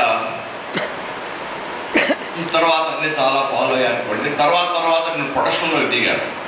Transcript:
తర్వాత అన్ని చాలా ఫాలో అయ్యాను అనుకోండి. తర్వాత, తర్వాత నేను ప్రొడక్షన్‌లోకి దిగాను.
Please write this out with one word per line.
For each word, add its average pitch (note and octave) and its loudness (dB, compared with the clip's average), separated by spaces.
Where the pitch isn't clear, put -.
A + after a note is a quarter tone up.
తర్వాత D#3+ 2
అన్ని D3+ -2
చాలా C3+ 2
ఫాలో C3+ 0
అయ్యాను B2+ 2
అనుకోండి. - -2
తర్వాత, E3 4
తర్వాత E3 2
నేను D3 -2
ప్రొడక్షన్‌లోకి D#3+ 2
దిగాను. - 0